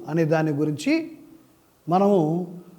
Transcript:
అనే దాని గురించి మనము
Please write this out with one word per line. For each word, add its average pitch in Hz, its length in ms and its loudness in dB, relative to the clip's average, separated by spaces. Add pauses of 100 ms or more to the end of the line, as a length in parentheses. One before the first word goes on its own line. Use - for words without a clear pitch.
అనే 165 160 0
దాని 160 260 2
గురించి 151 600 -2 (800)
మనము 180 580 2 (320)